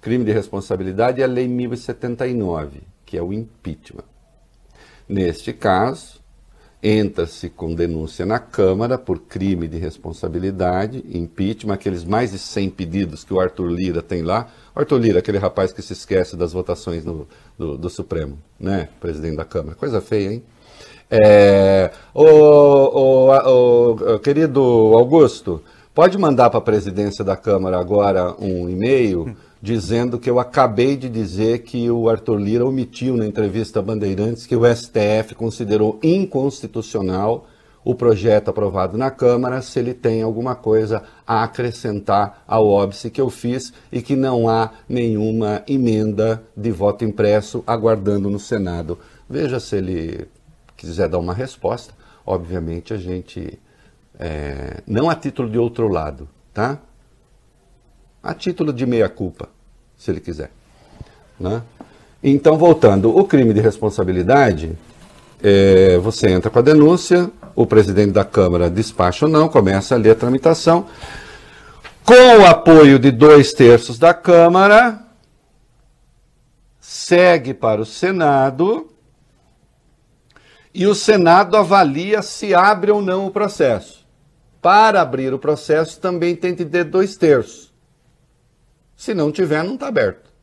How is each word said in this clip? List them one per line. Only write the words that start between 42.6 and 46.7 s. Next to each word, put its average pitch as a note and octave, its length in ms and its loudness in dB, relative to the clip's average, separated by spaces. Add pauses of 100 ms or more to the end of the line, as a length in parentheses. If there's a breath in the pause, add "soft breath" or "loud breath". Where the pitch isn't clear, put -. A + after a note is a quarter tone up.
óbice G2+ 440 -2
que - 100 -8
eu C3 100 -2
fiz B2 420 -10 (200 soft breath)
e A#2+ 100 -8
que C#3 140 -4
não B2+ 320 -2
há A2+ 220 -2 (180 soft breath)
nenhuma A2 800 -4
emenda A2 760 -2 (140)
de G2+ 140 -6